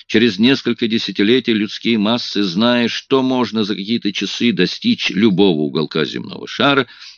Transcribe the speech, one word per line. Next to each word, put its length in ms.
Через 320
несколько 480
десятилетий 680
людские 460
массы, 440
зная, 460
что 340
можно 420
за 100
какие-то 380
часы 400
достичь 580
любого 500
уголка 440
земного 420
шара, 400